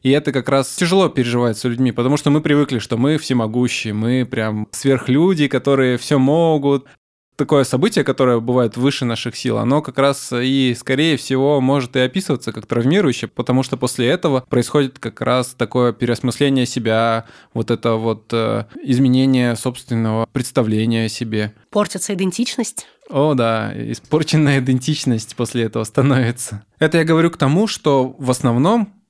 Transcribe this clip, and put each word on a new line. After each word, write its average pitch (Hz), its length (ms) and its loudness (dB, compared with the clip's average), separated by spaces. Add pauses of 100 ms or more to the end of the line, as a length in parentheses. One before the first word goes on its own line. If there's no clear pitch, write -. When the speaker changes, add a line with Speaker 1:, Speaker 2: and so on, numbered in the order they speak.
Speaker 1:
и 131 80 2
это 147 220 2
как 131 160 -4
раз 135 260 0
тяжело 180 360 2
переживается 120 580 -2
людьми, 120 240 0
потому 127 240 0
что 147 140 0
мы 151 100 4
привыкли, 143 380 0
что 113 180 -4
мы 143 220 0
всемогущие, 120 720 -2
мы 117 320 0
прям 107 480 -4
сверхлюди, 143 760 2
которые 131 500 2
всё 143 200 0
могут. 143 680 2 (480)
Такое 139 300 2
событие, 160 400 0
которое 127 360 2
бывает 120 360 0
выше 131 300 0
наших 117 300 -6
сил, 117 200 -2
оно 123 240 2
как 131 180 -8
раз 139 360 0
и, 127 440 0
скорее 143 380 0
всего, 135 460 0
может 131 340 0
и 127 40 2
описываться 127 520 -2
как 110 140 -14
травмирующее, 127 600 0
потому 127 360 -2
что 127 160 -6
после 123 280 -2
этого 147 420 0
происходит 131 500 0
как - 240 -10
раз 123 340 -2
такое 123 380 0
переосмысление 123 720 0
себя, 113 580 0 (300)
вот 113 160 -4
это 117 240 0
вот, 110 380 -4
э, 110 340 -2 (180)
изменение 127 720 2
собственного 113 760 -2
представления 113 720 0
о - 20 -4
себе. 107 460 -4 (160)
Speaker 2:
Портится 202 420 -4
идентичность. 196 760 -4 (220)
Speaker 1:
О, 151 240 2
да, 113 420 0
испорченная 139 840 0
идентичность 127 760 -2
после 117 300 -2
этого 110 200 -4
становится. 123 800 0 (140)
Это 156 200 2
я 160 60 2
говорю 165 260 2
к 170 80 -16
тому, 160 280 2
что 135 520 0
в 127 120 -2
основном 139 640 2 (180)